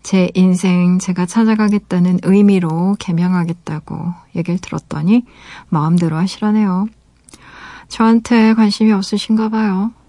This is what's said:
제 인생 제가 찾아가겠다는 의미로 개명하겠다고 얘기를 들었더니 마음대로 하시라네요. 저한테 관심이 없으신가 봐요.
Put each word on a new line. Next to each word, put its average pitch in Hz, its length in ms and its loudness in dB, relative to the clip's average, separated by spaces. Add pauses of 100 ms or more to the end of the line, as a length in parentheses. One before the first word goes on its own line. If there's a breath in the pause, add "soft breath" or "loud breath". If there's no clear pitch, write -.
제 180 320 0
인생 180 640 2
제가 180 280 -4
찾아가겠다는 208 960 0
의미로 190 720 2
개명하겠다고 170 1120 -4 (220)
얘기를 170 240 -4
들었더니 180 680 -2 (440 loud breath)
마음대로 160 480 0
하시라네요. 202 720 -2 (1000 loud breath)
저한테 226 640 2
관심이 220 380 2
없으신가 214 560 -2
봐요. 220 440 -2 (160)